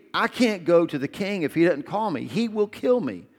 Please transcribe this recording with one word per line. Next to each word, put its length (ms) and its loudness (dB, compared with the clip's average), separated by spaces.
I 140 0
can't 380 0
go 220 6
to 120 -6
the 80 -2
king 360 -4
if 120 -2
he 100 4
doesn't 200 2
call 260 -2
me. 140 -4
He 240 -2
will 180 0
kill 340 0
me." 280 -8